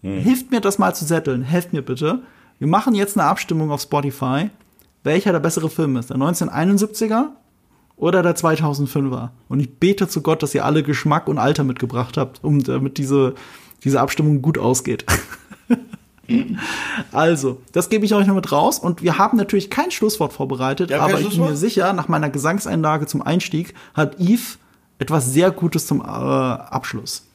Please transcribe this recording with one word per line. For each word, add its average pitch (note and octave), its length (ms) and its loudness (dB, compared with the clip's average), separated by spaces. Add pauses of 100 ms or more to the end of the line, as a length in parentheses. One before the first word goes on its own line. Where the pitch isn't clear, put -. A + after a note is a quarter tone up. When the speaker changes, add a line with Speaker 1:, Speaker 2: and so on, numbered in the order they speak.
Speaker 1:
Hm. G2 180 -4
Speaker 2:
Hilft B3+ 300 2
mir B3+ 100 2
das G3 180 0
mal F#3+ 160 2
zu D#3+ 120 -8
setteln, D3 360 0
helft E3+ 300 0
mir D3+ 80 -2
bitte. D3+ 400 -2 (380)
Wir C#3 100 -2
machen G#3+ 260 2
jetzt G3+ 240 0
eine D#3 80 4
Abstimmung D#3 440 0
auf C#3+ 100 -4
Spotify, C#3+ 720 -2 (520)
welcher F3 300 2
der E3 80 2
bessere D#3+ 300 0
Film D3 260 0
ist, A#2+ 140 -6
der C#3+ 80 -2
neunzehnhunderteinundsiebziger G3+ 1120 0 (680)
oder F3 240 2
der E3+ 120 2
zweitausendfünfer. C#3+ 1000 0 (160)
Und C3+ 120 -2
ich - 180 -4
bete G3 280 2
zu E3 140 -4
Gott, D#3+ 220 0
dass C#3+ 120 -4
ihr - 120 0
alle D3+ 160 2
Geschmack D3 460 0
und D3 100 -2
Alter C#3 260 2
mitgebracht B2 540 -4
habt, B2+ 260 -6
um, D3 180 2
damit C3+ 360 -2
diese, C3+ 360 2 (500)
diese C3+ 180 2
Abstimmung D3 400 2
gut D3+ 160 0
ausgeht. - 480 0 (600)
<laughs> A#3+ 80 4 (1400)
Also, C#3 480 2 (120)
das E3+ 160 0
gebe G#3+ 160 2
ich G#3 100 2
euch G3+ 120 4
noch G3 80 4
mit F#3 180 -2
raus. E3 260 2
Und F3 240 -2
wir E3 140 2
haben C4+ 220 4
natürlich G#3 320 0
kein D#4+ 200 -2
Schlusswort G#3 420 -2
vorbereitet, C3+ 580 -2
Speaker 1:
Ja, C#3 80 0
kein C#3+ 60 2
Speaker 2:
aber F#3+ 100 4
ich - 60 2
bin G3 100 0
Speaker 1:
Schlusswort? E3 200 2
Speaker 2:
mir D3 60 -2
sicher, F#3+ 360 0
nach F3 160 -4
meiner D3+ 220 0
Gesangseinlage D#3 760 -2
zum - 160 -4
Einstieg E3+ 520 -2 (200)
hat D3+ 260 -2
Yves G3+ 380 2 (400)
etwas C3 340 0
sehr F3 200 6
Gutes E3 340 -2
zum, D3+ 140 0
äh, - 40 -12
Abschluss. B2+ 1160 -4 (120)